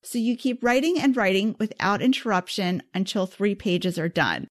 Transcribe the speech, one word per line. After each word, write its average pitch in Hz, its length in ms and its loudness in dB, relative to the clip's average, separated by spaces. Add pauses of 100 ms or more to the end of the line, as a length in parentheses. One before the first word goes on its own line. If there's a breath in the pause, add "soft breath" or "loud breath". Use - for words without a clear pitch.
So - 160 -6
you 233 180 0
keep 247 280 -4
writing 277 340 2
and 269 180 4
writing 202 420 2
without 208 440 -2
interruption 190 800 0 (120)
until 185 320 -2
three 202 280 -2
pages 180 440 -2
are 165 100 -2
done. 95 420 -2